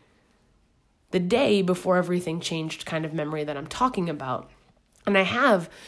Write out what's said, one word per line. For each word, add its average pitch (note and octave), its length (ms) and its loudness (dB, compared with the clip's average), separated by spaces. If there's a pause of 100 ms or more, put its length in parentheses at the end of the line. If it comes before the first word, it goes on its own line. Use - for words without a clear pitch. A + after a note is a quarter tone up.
(1120)
the F#3 80 0
day G#3 420 2
before F3+ 340 2
everything F3 460 0
changed D#3+ 440 -6
kind D#3+ 200 -4
of D3+ 80 -8
memory D3+ 320 -4
that D3 100 -6
I'm C#3+ 120 -10
talking A3+ 420 0
about. C3+ 400 -6 (560)
And G3+ 120 2
I F#3+ 60 4
have, G#3 460 2 (180)